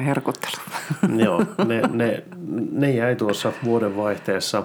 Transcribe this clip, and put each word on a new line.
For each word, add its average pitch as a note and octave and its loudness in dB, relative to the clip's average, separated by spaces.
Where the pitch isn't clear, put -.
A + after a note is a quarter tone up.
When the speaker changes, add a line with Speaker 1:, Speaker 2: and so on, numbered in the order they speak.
Speaker 1:
herkuttelu. C3+ -2
Speaker 2:
<laughs> A2+ 2
Joo, G3 4
ne, A3+ 2
ne, - 0
ne C#3 2
jäi A#2+ 2
tuossa G#2+ 0
vuoden A2 2
vaihteessa. G2+ 0